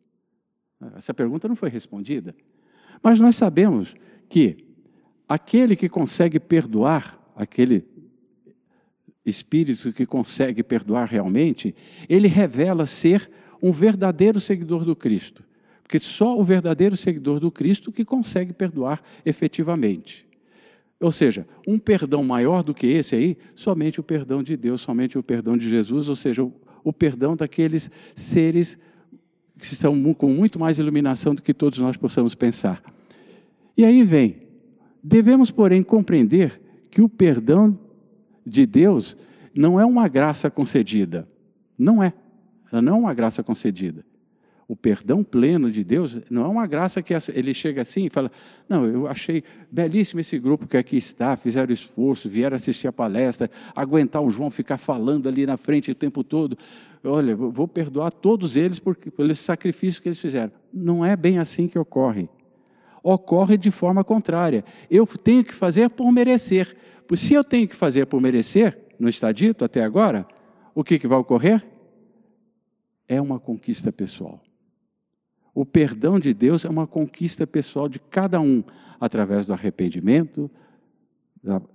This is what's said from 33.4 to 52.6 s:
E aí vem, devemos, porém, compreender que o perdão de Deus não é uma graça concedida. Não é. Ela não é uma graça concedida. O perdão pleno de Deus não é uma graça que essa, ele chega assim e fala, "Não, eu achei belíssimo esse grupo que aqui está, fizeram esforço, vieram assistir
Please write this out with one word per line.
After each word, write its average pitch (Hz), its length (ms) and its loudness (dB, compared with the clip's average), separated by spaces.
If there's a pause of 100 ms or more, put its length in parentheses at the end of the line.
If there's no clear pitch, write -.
E 226 80 6
aí 247 180 8
vem, 143 400 4 (600)
devemos, 226 480 6
porém, 190 320 4
compreender 170 800 2 (300)
que - 100 2
o 226 80 6
perdão 175 680 4 (640)
de 123 220 4
Deus 139 500 2 (380)
não 170 240 4
é 220 80 6
uma 240 220 4
graça 143 420 0
concedida. 101 800 -2 (500)
Não 202 240 4
é. 175 100 0 (600)
Ela 117 100 0
não 160 140 2
é 233 40 2
uma 196 140 -2
graça 117 280 -2
concedida. 92 640 -6 (600)
O 117 100 -12
perdão 120 480 0
pleno 131 460 0
de 107 120 -4
Deus 120 360 -4 (100)
não 120 160 -4
é 156 40 -4
uma 220 180 -4
graça 175 340 -4
que 175 140 -4
essa, 156 200 -6
ele 131 200 -4
chega 139 260 -6
assim 190 240 -6
e 165 60 -4
fala, 135 200 -4 (380)
"Não, 156 160 0
eu 123 220 -2
achei 151 360 -6 (280)
belíssimo 170 500 -2
esse 151 180 -6
grupo 131 280 -2
que - 100 -2
aqui 127 220 -2
está, 123 380 -4
fizeram 123 360 -2
esforço, 120 560 -4
vieram 120 260 -4
assistir 127 320 -6